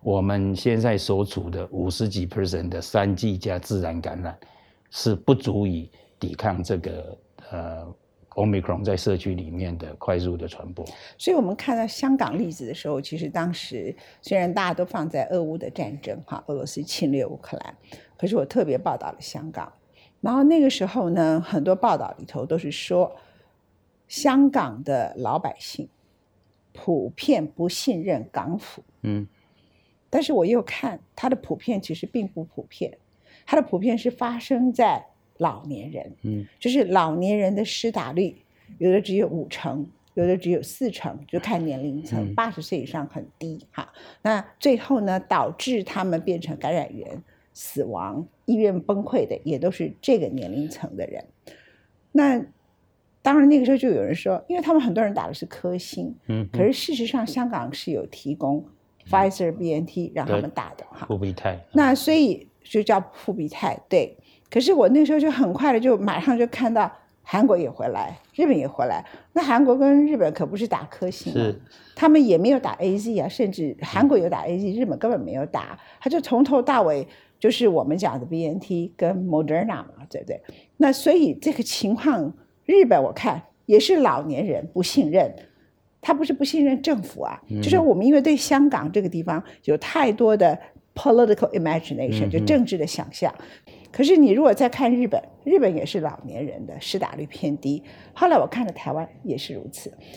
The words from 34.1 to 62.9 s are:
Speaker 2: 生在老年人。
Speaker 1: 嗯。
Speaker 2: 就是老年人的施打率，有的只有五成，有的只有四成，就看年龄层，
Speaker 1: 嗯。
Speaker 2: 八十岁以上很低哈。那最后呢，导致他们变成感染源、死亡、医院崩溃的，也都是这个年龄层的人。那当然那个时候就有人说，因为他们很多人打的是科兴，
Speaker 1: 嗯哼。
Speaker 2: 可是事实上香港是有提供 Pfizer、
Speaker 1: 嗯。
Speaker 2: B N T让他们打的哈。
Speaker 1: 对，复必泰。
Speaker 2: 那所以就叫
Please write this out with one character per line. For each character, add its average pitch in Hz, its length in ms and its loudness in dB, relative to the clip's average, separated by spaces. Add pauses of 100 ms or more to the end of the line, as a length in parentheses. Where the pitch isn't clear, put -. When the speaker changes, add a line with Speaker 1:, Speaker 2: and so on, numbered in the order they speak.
Speaker 2:
生 254 320 0
在 214 320 2 (360)
老 151 260 -4
年 135 260 -12
人。 - 300 -12
Speaker 1:
嗯。 104 240 -6 (120)
Speaker 2:
就 - 120 -2
是 254 160 2
老 170 320 2
年 202 200 0
人 196 160 0
的 208 120 -2
施 - 260 -6
打 139 220 -6
率， 175 240 -2 (400)
有 175 120 0
的 185 120 4
只 190 140 -4
有 202 120 0
五 151 220 -6
成， 143 360 -8 (280)
有 175 120 0
的 180 120 2
只 180 140 -4
有 175 120 0
四 - 260 -6
成， - 380 -12
就 170 120 -6
看 180 260 -4
年 135 180 -6
龄 143 180 -6
层， 113 220 -6
Speaker 1:
嗯。 101 100 -6
Speaker 2:
八 226 160 -2
十 165 120 -12
岁 160 180 -6
以 120 60 -8
上 151 220 -8
很 - 200 -14 (100)
低 165 340 -12
哈。 - 200 -14 (300)
那 214 240 -2 (120)
最 277 200 4
后 262 240 0
呢， 190 180 0
导 165 320 0
致 226 320 -4
他 185 220 -6
们 165 160 -2
变 170 180 -2
成 156 160 -8
感 151 180 -4
染 165 220 -4
源、 - 260 -12 (300)
死 - 320 -8
亡、 104 420 -6 (200)
医 226 80 2
院 208 260 2
崩 202 240 -4
溃 196 240 -2
的， - 160 -6
也 147 160 -4
都 170 100 0
是 170 300 -6
这 262 180 2
个 151 100 0
年 98 220 -6
龄 143 200 -6
层 - 260 -12
的 92 120 -6
人。 - 180 -12 (880)
那 277 280 4 (800)
当 285 160 4
然 285 120 10
那 294 100 8
个 254 60 2
时 254 60 4
候 277 40 6
就 254 140 2
有 135 120 2
人 123 140 0
说， 180 320 -2
因 349 80 -4
为 349 60 -2
他 320 100 0
们 311 100 6
很 240 120 0
多 220 100 2
人 202 100 0
打 90 140 -4
的 - 60 -8
是 - 120 -10
科 180 320 -6
兴， 175 380 -10 (120)
Speaker 1:
嗯 107 260 -2
哼。 120 40 -4
Speaker 2:
可 170 60 4
是 226 80 4
事 302 220 -4
实 233 120 -2
上 233 220 -2
香 247 220 -4
港 135 240 -6
是 - 180 -8
有 117 140 -4
提 - 280 -10
供 147 300 -2 (460)
Pfizer、 190 420 2
Speaker 1:
嗯。 - 60 -8
Speaker 2:
B 165 160 -2
N 156 120 -2
T 170 300 -8
让 151 100 -4
他 104 120 0
们 101 140 -4
打 101 240 -10
的 - 160 -20
哈。 - 160 -16
Speaker 1:
对， - 0 -
复 104 100 -4
必 98 160 -4
泰。 90 260 -6 (140)
Speaker 2:
那 277 220 6
所 311 180 0
以 294 340 2 (160)
就 - 200 -2
叫 202 200 2 (100)